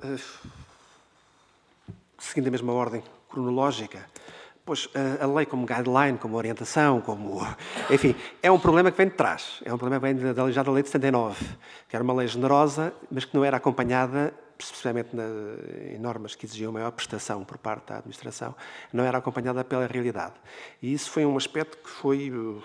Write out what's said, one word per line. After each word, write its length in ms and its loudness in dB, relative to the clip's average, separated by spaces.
Eh, 160 -6
seguindo 300 -2
a 20 0
mesma 220 0
ordem 320 -2
cronológica, 840 -2
pois, 280 -4
eh, 300 -2
a 40 2
lei 200 2
como 180 -4
guideline, 540 2
como 180 -6
orientação, 640 2
como, 460 -6
enfim, 280 6
é 80 8
um 80 10
problema 320 8
que 60 -4
vem 100 6
de 80 0
trás. 500 -2
É 80 -4
um 60 -2
problema 260 0
que 100 2
vem 180 0
da, 100 0
da, 80 2
já 140 2
da 80 2
lei 100 4
de 60 -2
setenta 180 2
e 60 4
nove, 340 0
que 60 -12
era 80 0
uma 120 2
lei 120 2
generosa, 680 4
mas 160 -4
que 120 -2
não 80 6
era 140 2
acompanhada, 760 2
especialmente 560 -6
na, 80 -6
em 40 -10
normas 360 -8
que 120 -14
exigiam 260 -8
maior 180 -4
prestação 540 -8
por 140 -18
parte 300 -8
da 100 -10
administração, 560 -12
não 140 2
era 140 2
acompanhada 440 -2
pela 240 0
realidade. 460 -4
E 140 -2
isso 160 -6
foi 160 2
um 100 4
aspecto 400 -4
que 140 -20
foi, 380 0
eh, 360 -6